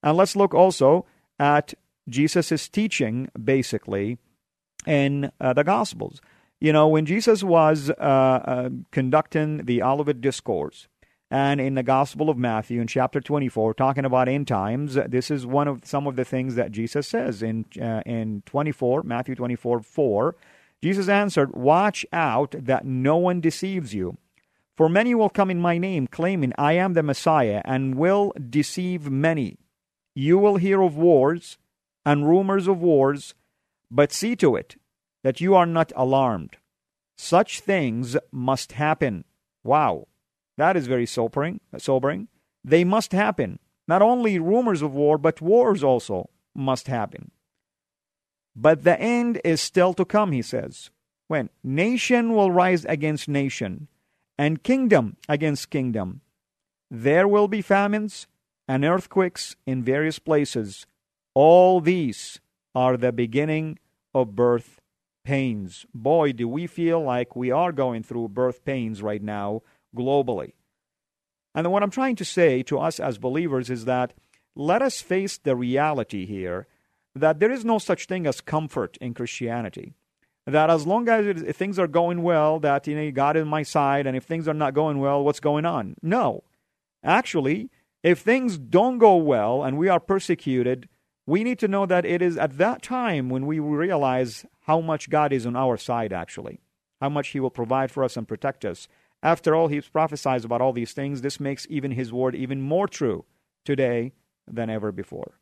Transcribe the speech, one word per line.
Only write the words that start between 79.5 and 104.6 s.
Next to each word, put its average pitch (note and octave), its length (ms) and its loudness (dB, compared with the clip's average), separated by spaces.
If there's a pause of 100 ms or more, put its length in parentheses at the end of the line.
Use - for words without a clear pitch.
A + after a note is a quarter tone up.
That D3+ 240 2
as D#3 160 2
long A3+ 220 0
as A3 180 4
it, F3 160 -4
if - 140 -6
things F#3+ 200 -4
are F3+ 120 0
going E3+ 340 0
well, D#3 380 2
that, C#3+ 260 0
you D3 80 -4
know, D3+ 160 -4
God C#3 260 0
is D#3+ 60 2
on D#3 60 -4
my D3+ 160 -2
side, C#3 420 0
and C3 100 -2
if B2+ 60 -6
things E3 240 -6
are D#3 80 -2
not D3 200 -2
going D3+ 260 0
well, C#3 240 0
what's D3 160 0
going D3+ 260 0
on? C3 360 -4
No. F3 420 -2 (580)
Actually, F#3 680 0 (360)
if E3+ 160 4
things A#3 380 0
don't G3+ 400 2
go G#3 180 8
well C3+ 480 2
and C3 120 -2
we E3+ 120 0
are F3+ 100 4
persecuted, C3 880 -2 (380)
we F3+ 160 0
need B3 160 -4
to A3 100 -2
know G3 160 0
that F3+ 200 2
it F3 180 -2
is E3+ 160 0
at C#3+ 200 -4
that G#3 220 0
time G3+ 480 -4
when C3 160 -4
we D#3 140 -4
realize D3 880 -2 (200)
how D#3+ 140 2
much D#3+ 300 -6
God D3+ 220 2
is B2 140 -2
on A#2+ 100 -4
our B2+ 200 0
side, A#2 360 -4
actually, - 480 -10 (400)
how C#3 80 -2
much C#3+ 220 -4
he C#3 100 -6
will C3 100 -2
provide B2+ 400 -2
for C3+ 140 -2
us B2 120 -4
and A2+ 120 -8
protect C3 360 -8
us. F2+ 220 -8 (360)
After D#3+ 320 2
all, E3 140 2
he D3 140 -4
prophesies C#3 640 -4
about A#2+ 160 -2
all C3 100 2
these A#2 220 -6
things. C#3 260 -6
This C#3 180 -8
makes C#3 300 -8
even C#3 220 -6
his B2 200 -6
word B2+ 240 -2
even C3+ 280 -6
more E3+ 260 0
true G#2 380 -4 (400)
today B2+ 460 -2 (380)
than A2+ 200 -6